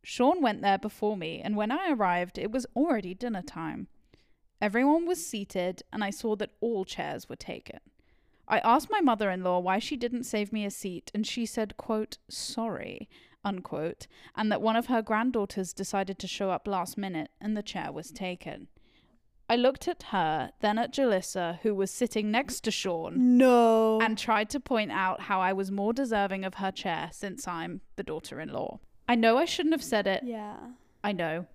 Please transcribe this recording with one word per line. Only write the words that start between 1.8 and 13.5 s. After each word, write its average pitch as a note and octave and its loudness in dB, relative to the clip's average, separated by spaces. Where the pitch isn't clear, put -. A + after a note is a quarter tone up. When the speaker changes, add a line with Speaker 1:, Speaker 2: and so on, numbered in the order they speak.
Speaker 1:
arrived, F3+ 0
it G#3 -4
was A#3+ -2
already A#3 2
dinner G#3+ -4
time. E3 -8
Everyone C4 4
was F4 -2
seated, F#3 -4
and G#3+ -4
I G3 -2
saw G#3+ -2
that G3+ -6
all A3 -2
chairs - -8
were - -10
taken. - -14
I A3 2
asked B3 4
my G#4 2
mother-in-law F#3+ 2
why F#3+ 2
she C#4 -6
didn't A#3+ -4
save G#3 -2
me G#3+ -2
a G3+ -4
seat, - -8
and G#3 -2
she A#3 -4
said, G#3+ -4
quote, G#3+ -4
"Sorry," - -6
unquote, F3 -6